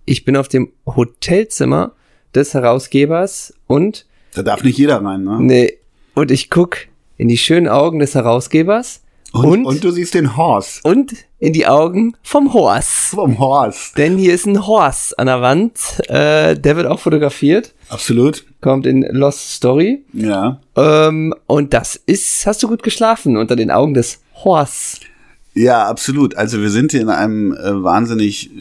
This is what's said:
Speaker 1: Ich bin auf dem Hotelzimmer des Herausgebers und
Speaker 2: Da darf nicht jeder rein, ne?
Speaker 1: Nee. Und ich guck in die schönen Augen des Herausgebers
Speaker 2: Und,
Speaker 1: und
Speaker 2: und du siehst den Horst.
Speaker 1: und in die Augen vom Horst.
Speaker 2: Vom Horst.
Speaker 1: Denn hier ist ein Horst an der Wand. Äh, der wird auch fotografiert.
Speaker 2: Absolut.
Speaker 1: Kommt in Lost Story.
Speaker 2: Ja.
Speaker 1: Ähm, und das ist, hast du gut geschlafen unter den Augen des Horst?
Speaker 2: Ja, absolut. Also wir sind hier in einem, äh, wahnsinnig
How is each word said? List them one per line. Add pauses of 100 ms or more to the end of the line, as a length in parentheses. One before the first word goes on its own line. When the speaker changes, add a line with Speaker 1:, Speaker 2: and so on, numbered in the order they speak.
Speaker 1:
Ich
bin
auf
dem (120)
Hotelzimmer (420)
des
Herausgebers (140)
und (300)
Speaker 2:
Da
darf
nicht
jeder
rein,
ne?
Speaker 1:
Nee. (360)
Und
ich
guck (420)
in
die
schönen
Augen
des
Herausgebers (300)
Speaker 2:
Und,
Speaker 1:
und
Speaker 2:
und
du
siehst
den
Horst.
Speaker 1:
und (260)
in
die
Augen
vom
Horst.
Speaker 2:
Vom
Horst.
Speaker 1:
Denn
hier
ist
ein
Horst
an
der
Wand. (300)
Äh,
der
wird
auch
fotografiert. (140)
Speaker 2:
Absolut. (160)
Speaker 1:
Kommt
in
Lost
Story.
Speaker 2:
Ja. (160)
Speaker 1:
Ähm, (140)
und
das
ist,
hast
du
gut
geschlafen
unter
den
Augen
des (240)
Horst? (520)
Speaker 2:
Ja,
absolut.
Also
wir
sind
hier
in
einem,
äh,
wahnsinnig (120)